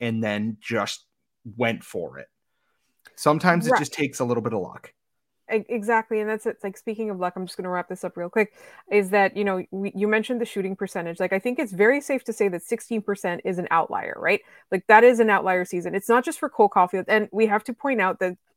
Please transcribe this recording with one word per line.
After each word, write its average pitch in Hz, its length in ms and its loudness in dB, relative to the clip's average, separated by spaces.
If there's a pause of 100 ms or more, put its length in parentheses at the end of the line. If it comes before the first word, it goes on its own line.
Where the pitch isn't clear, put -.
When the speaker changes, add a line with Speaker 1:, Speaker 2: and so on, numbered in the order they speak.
Speaker 1:
and 113 200 -2
then 107 380 -2
just - 460 -4 (500)
went 117 280 -2
for 78 340 -10
it. - 100 -18 (880)
Sometimes 170 520 2
it 254 40 4
Speaker 2:
Right. 233 80 4
Speaker 1:
just 147 140 -4
takes - 260 -4
a 131 60 0
little 120 180 0
bit 113 100 -2
of 101 80 -2
luck. - 300 -12 (640)
Speaker 2:
E-, 214 160 0
exactly. 220 500 -2
And 214 100 -4
that's 214 160 -6
it. 226 180 -4
Like, 196 120 -8
speaking 220 360 -8
of 185 80 -8
luck, 180 180 -4
I'm 185 80 -6
just 175 100 -14
gonna 185 140 -8
wrap 180 180 -4
this - 160 -10
up 175 140 -10
real 175 120 -8
quick, 214 240 0 (380)
is 196 200 2
that, 196 260 4
you 208 80 0
know, 185 260 -2
we, 196 240 -6
you 202 120 0
mentioned 220 340 0
the 233 40 -2
shooting 190 300 -4
percentage. 170 440 -6
Like, 185 120 -2
I 190 80 2
think 254 200 -4
it's 226 120 -4
very 220 300 4
safe 277 240 -4
to 226 80 -4
say 202 160 0
that 180 140 -4
sixteen 226 380 -4
percent 196 440 -4
is 180 120 -2
an 180 120 -4
outlier, - 480 0
right? 190 240 0 (280)
Like, 190 180 -4
that 220 180 8
is 247 140 8
an 220 100 4
outlier 185 340 2
season. 180 320 -6
It's 196 140 -2
not 247 160 4
just 330 140 -6
for 302 100 -4
Cole 208 180 4
Caulfield. 185 400 2
And 214 240 2
we 220 140 2
have 208 200 0
to 247 80 -6
point 254 280 -2
out 185 180 0
that 185 180 -2 (200)